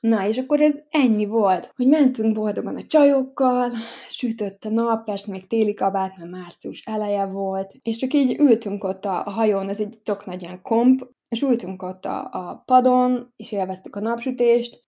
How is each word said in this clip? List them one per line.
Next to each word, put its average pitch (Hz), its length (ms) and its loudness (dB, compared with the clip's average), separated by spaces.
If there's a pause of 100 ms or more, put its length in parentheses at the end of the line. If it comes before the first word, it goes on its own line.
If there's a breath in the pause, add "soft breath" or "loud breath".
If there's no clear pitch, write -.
Na, 208 200 2
és 220 100 0
akkor 285 240 0
ez 302 180 2 (100)
ennyi 220 360 2
volt, 202 500 0
hogy 247 120 2
mentünk 247 460 4
boldogan 202 420 -4
a 185 60 -8
csajokkal, 262 880 2 (400 loud breath)
sütött 214 540 -6
a 214 60 -6
nap, 226 360 0
persze 196 260 -8
még 190 160 -12
téli 220 260 2
kabát, 190 440 -2
mert 170 120 -14
március 180 560 -14
eleje 208 400 -2
volt, 196 560 -6
és 226 160 -4
csak 262 160 -4
így 262 260 2
ültünk 220 440 2
ott 190 220 -6
a, 190 200 -2
a 208 40 -6
hajón, 196 400 0
ez 202 100 -6
egy 208 240 -6
tök 202 220 -6
nagy 180 160 -10
ilyen 180 200 -14
komp, 247 460 2 (220)
és 226 120 -4
ültünk 214 400 -2
ott 185 240 -10
a, 196 260 -6
a 180 340 -10
padon, 254 680 4
és - 160 -14
élveztük 185 440 -6
a 202 40 -8
napsütést 233 880 0